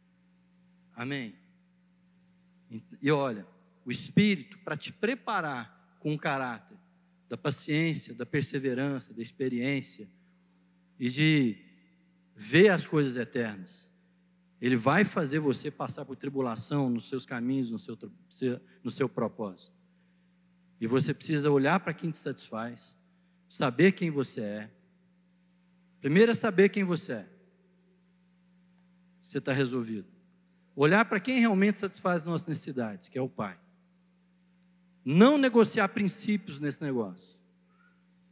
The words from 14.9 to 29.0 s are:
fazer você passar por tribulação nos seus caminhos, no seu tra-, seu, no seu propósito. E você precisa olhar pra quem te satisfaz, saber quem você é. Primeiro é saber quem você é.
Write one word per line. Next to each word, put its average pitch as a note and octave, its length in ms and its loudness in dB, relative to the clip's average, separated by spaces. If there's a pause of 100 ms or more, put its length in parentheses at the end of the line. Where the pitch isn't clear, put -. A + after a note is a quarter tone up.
fazer D#3 360 -2
você C#3+ 280 0
passar D3 360 -8
por C3+ 100 -12
tribulação C3+ 760 -2
nos A#2 200 -2
seus B2+ 180 -6
caminhos, B2 460 -4
no A2 80 -6
seu A2+ 160 -12
tra-, G#2 140 -16 (180)
seu, B2+ 320 -4 (240)
no A#2+ 60 -4
seu B2+ 180 0
propósito. - 760 -8 (1000)
E - 20 -2
você C3+ 280 2
precisa D3 360 0
olhar C#3+ 300 4
pra D#3+ 140 -6
quem E3+ 160 -6
te D3+ 80 -8
satisfaz, A#2 760 -10 (540)
saber D3+ 440 2
quem F3+ 180 -2
você C3 320 -4
é. G#2+ 280 -8 (1300)
Primeiro G3 340 6
é - 20 2
saber G3 340 4
quem G3 160 -2
você E3 300 -2
é. G2+ 140 -10 (1900)